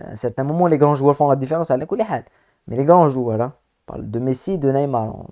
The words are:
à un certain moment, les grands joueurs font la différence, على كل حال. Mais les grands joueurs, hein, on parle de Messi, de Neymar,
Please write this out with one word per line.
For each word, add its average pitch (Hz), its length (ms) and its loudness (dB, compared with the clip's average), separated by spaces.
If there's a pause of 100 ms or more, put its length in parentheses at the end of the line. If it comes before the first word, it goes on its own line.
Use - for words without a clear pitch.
à - 40 -14
un 107 40 -14
certain 123 260 -6
moment, 160 240 0
les 160 120 4
grands 147 180 4
joueurs 139 200 4
font 147 120 2
la 139 80 4
différence, 156 340 -2
على 135 160 0
كل 220 160 -2
حال. 151 220 -4 (420)
Mais 113 100 -8
les 139 80 0
grands 170 240 6
joueurs, 120 320 -2
hein, 123 120 -4 (360)
on - 40 -14
parle 104 180 -12
de 113 80 -6
Messi, 131 400 -4
de 139 140 0
Neymar, 135 420 -2 (180)